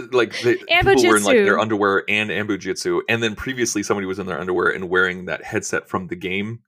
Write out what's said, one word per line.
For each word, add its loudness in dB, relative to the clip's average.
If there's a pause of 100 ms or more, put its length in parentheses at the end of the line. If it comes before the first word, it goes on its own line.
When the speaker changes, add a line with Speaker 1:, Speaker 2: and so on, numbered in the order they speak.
(120)
Speaker 1:
like, 2
the 2
Speaker 2:
Ambo 4
Speaker 1:
people 6
were 6
in, 2
like, 4
their 4
Speaker 2:
Jitsu. 4
Speaker 1:
underwear 2
and 0
Ambu -2
Jitsu, -2
and 0
then -2
previously -4
somebody -2
was -6
in -6
their -4
underwear 0
and -4
wearing 0
that -6
headset -4
from -4
the -10
game -6